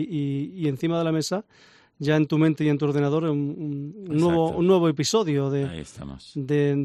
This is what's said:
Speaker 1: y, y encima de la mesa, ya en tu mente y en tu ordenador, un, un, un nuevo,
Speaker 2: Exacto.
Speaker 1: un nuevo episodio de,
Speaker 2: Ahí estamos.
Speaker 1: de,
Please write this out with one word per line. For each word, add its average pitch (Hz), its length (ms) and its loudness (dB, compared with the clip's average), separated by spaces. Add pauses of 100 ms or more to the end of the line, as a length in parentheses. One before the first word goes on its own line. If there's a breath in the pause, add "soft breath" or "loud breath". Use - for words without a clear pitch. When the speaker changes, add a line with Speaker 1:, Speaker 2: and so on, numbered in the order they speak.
(100)
Speaker 1:
y, 143 460 -4
y 165 100 -2
encima 165 320 -2
de 170 60 0
la 160 80 0
mesa, 160 320 -2 (560 soft breath)
ya 151 160 2
en 156 100 4
tu 156 100 0
mente 156 280 4
y 151 40 2
en 147 100 2
tu 147 80 -2
ordenador, 143 380 0
un, 160 60 0
un, 147 800 -6
un 151 60 0
nuevo, 165 300 4
Speaker 2:
Exacto. 165 120 -4
Speaker 1:
un 170 80 2
nuevo 180 220 6
episodio 147 640 0
de, 139 160 -2
Speaker 2:
Ahí 82 140 -8
estamos. - 540 -14
Speaker 1:
de, 143 400 0 (100)